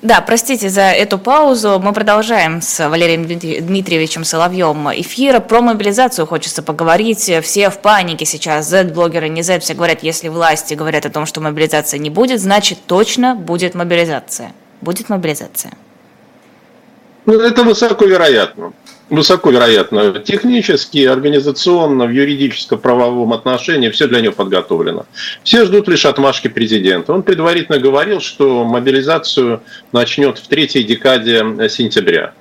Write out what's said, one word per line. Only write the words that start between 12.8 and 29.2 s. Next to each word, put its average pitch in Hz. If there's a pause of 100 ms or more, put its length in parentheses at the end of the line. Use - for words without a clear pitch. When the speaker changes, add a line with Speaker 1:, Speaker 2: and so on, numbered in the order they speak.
Speaker 1:
точно 240
будет 175
мобилизация. 170 (280)
Будет 185
мобилизация. 170 (1600)
Speaker 2:
Ну, 214
это 233
высоко 220
вероятно. 139 (380)
Высоко 156
вероятно. 185
Технически, 202
организационно, 143
в 117
юридическом, 139
правовом 123
отношении 127
всё 143
для 120
неё 107
подготовлено. 87 (380)
Все 226
ждут 196
лишь 165
отмашки 139
президента. 107
Он 190
предварительно 170
говорил, 143
что 131
мобилизацию 131 (300)